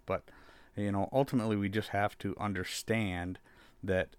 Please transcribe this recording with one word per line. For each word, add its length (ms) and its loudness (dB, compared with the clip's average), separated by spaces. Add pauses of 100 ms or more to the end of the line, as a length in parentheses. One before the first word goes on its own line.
But, 160 -2 (540)
you 160 0
know, 200 0
ultimately 440 2
we 120 2
just 200 -2
have 300 0
to 200 -4
understand 1000 -2 (420)
that 360 2